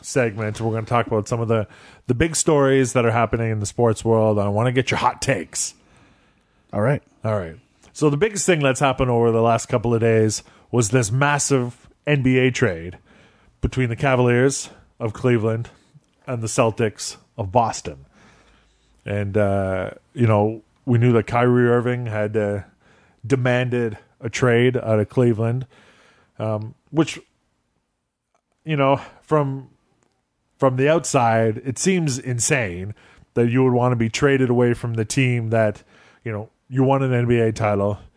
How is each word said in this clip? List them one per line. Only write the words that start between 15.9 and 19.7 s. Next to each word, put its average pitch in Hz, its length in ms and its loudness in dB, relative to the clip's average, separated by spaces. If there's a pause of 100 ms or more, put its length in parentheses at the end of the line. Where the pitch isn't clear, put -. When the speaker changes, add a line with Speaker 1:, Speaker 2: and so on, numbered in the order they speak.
Speaker 1:
and 123 140 -6
the 110 60 -6
Celtics 113 680 -2 (200)
of 101 140 -6
Boston. 95 540 -2 (1000)
And, 101 320 -4
uh, 98 540 0 (220)